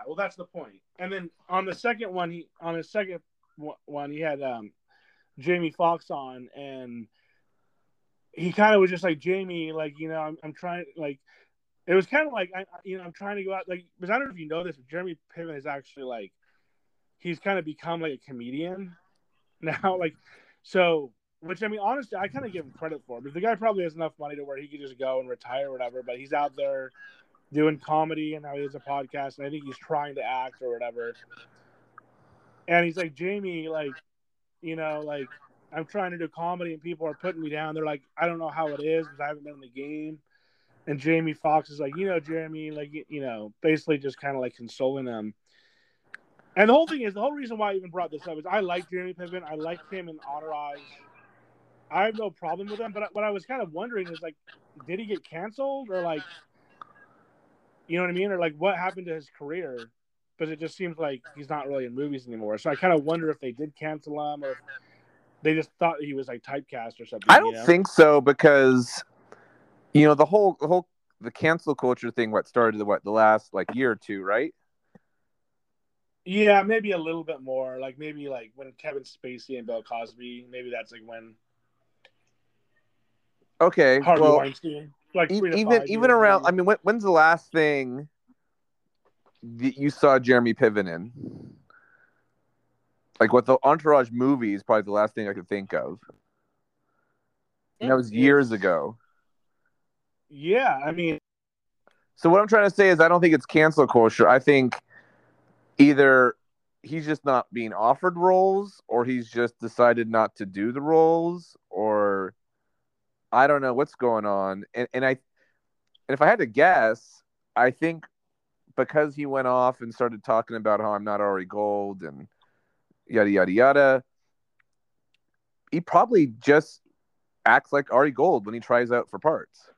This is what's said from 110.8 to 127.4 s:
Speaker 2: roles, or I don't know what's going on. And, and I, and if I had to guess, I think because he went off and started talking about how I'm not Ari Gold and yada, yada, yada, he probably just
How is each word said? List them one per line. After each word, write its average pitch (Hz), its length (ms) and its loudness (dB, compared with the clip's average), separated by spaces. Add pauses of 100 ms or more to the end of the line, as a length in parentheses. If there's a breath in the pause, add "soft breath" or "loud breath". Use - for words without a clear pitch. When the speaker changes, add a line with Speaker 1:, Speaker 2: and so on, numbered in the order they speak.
Speaker 2:
roles, 165 760 0 (140)
or 101 640 -2 (1000)
I 127 140 6
don't 143 160 2
know 127 120 -2
what's 139 200 -2
going 113 320 0
on. 98 380 -4 (100)
And, 120 180 -4
and 127 120 -2
I, 131 60 2
and - 1040 -12
if 135 80 -4
I 151 40 8
had 220 140 6
to 143 60 0
guess, 120 760 2 (340)
I 123 140 4
think 165 360 -4 (720)
because 147 400 0
he 147 100 -6
went 135 220 -2
off 127 320 2
and 117 120 -12
started 117 320 -4
talking 117 320 -2
about 104 240 0
how 107 140 -2
I'm 101 100 -6
not 104 160 -4
Ari 98 260 -2
Gold 101 560 -4
and 73 240 -14 (800)
yada, 104 240 2
yada, 92 220 4
yada, 131 520 6 (1700)
he 160 100 -2
probably 196 460 4 (140)
just 147 400 4 (640)